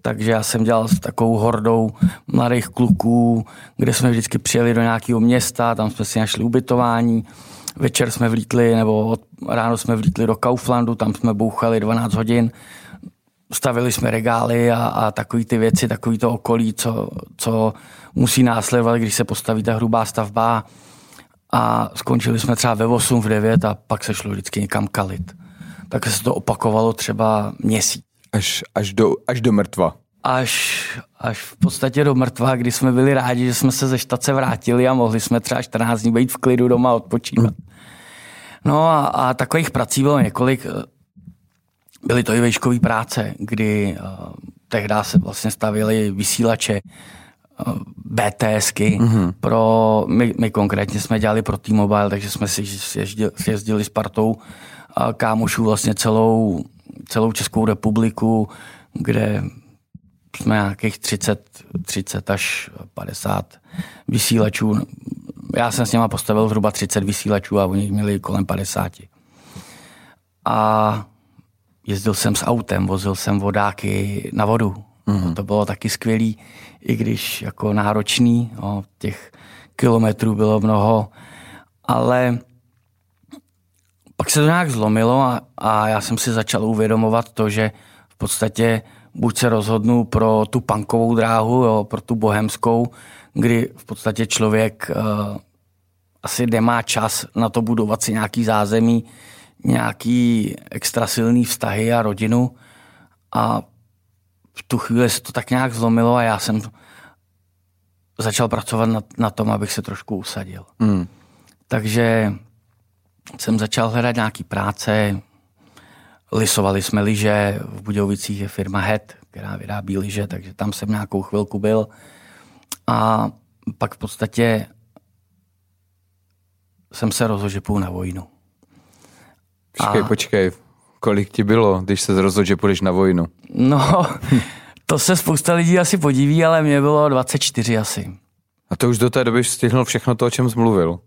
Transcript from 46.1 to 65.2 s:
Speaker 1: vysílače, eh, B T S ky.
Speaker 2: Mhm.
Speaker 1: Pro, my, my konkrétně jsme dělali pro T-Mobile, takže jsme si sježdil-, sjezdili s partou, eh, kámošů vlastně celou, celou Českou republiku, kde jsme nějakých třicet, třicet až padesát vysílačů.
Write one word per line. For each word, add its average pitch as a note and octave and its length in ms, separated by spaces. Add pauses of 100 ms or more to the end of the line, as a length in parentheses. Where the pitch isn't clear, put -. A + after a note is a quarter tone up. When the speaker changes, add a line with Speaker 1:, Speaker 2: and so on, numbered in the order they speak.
Speaker 1:
vysílače, A2 640
eh, G2+ 80 (1200)
B A2 260
T A2 240
S G#2 160
ky. G#2 300
Speaker 2:
Mhm. A2 380
Speaker 1:
Pro, A2+ 720
my, A2+ 300
my A2 120
konkrétně G2+ 500
jsme A2 180
dělali A2 220
pro G2+ 160
T-Mobile, G#2 520
takže G2+ 200
jsme G#2 180
si G#2 180
sježdil-, G2+ 680
sjezdili G#2+ 480
s - 60
partou, A2 460
eh, - 800
kámošů A2+ 500
vlastně G#2+ 320
celou, A2+ 680 (460)
celou A2+ 220
Českou - 340
republiku, A2 840 (440)
kde G#2+ 500 (1000)
jsme A2 140
nějakých G#2 440
třicet, - 640 (220)
třicet - 440
až - 400 (240)
padesát - 600 (540)
vysílačů. A2 720 (760)